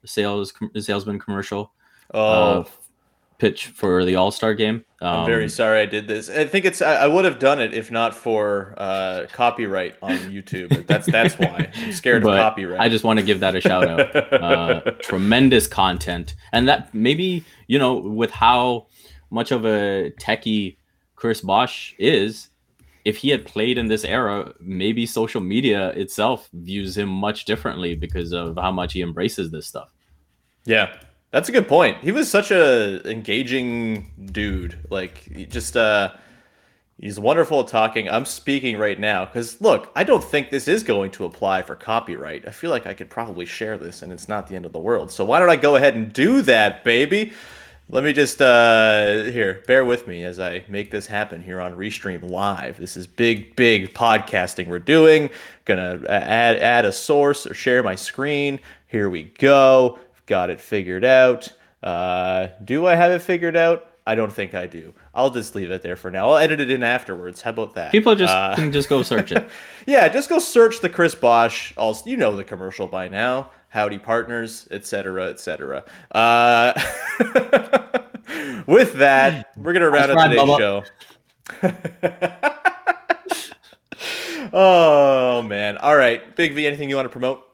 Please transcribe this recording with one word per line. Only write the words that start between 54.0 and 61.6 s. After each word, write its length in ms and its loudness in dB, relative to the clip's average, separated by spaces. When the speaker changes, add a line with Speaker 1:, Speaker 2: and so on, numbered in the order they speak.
Speaker 2:
we're 140 -8
doing. 500 4
Gonna 420 -2
a-, 20 -4
add, 460 2
add 280 2
a 60 2
source 560 0
or 80 -12
share 300 0
my 100 -4
screen. 640 -6
Here 200 -2
we 300 -8
go. 640 6
Got 240 0
it 100 -10
figured 440 -4
out. 440 4